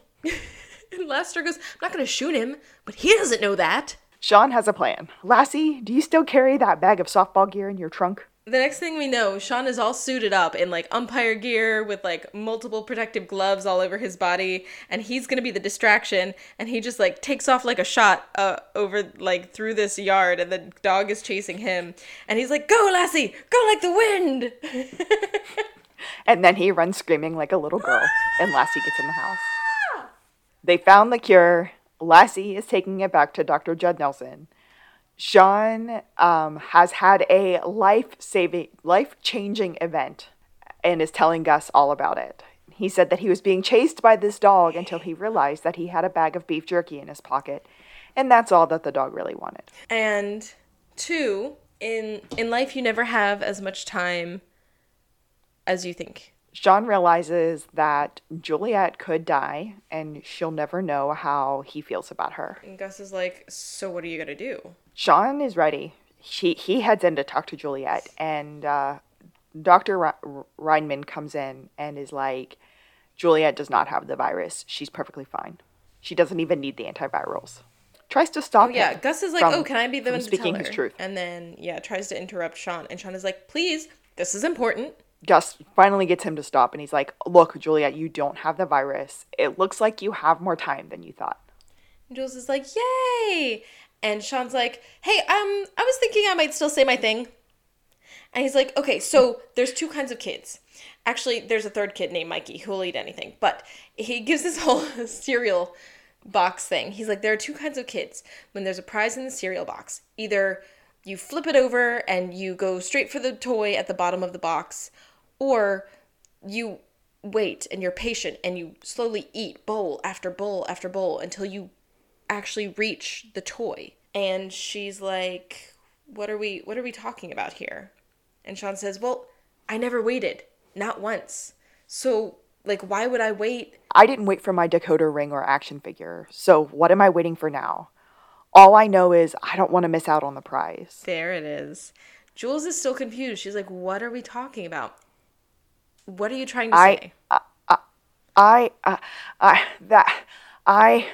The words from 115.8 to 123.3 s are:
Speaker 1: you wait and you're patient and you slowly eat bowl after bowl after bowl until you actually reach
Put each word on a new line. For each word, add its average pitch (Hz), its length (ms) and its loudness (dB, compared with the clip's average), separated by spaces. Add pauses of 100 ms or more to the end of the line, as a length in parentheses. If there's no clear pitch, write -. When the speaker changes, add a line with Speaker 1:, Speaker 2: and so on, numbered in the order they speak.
Speaker 1:
you 208 340 -8 (420)
wait 208 500 -4
and 190 100 -10
you're 180 100 -4
patient 220 520 -8
and 180 140 -6
you 165 160 -14 (100)
slowly 233 500 -6
eat - 320 -12
bowl 202 380 -6
after 190 280 -8
bowl 196 380 -6
after 180 200 -10
bowl 185 300 -4
until 185 260 -10
you 196 240 -12 (600)
actually 208 400 -8
reach - 640 -8